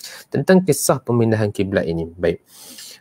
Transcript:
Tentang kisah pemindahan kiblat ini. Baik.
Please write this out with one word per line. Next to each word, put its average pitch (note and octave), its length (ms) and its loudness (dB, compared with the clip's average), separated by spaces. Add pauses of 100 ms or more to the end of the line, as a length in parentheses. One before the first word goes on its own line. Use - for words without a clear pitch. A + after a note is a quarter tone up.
(300)
Tentang F3+ 320 4
kisah D3+ 400 0
pemindahan A2+ 480 2
kiblat G2 400 -2
ini. E2 160 -4
Baik. E2+ 320 -4 (640)